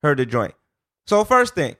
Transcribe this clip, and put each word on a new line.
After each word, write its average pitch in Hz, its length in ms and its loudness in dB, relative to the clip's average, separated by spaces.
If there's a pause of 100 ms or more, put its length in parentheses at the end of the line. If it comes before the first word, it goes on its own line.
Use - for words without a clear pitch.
heard 147 160 2
the 127 60 0
joint. 113 280 -4 (540)
So 208 160 2
first 247 320 2
thing 139 240 -4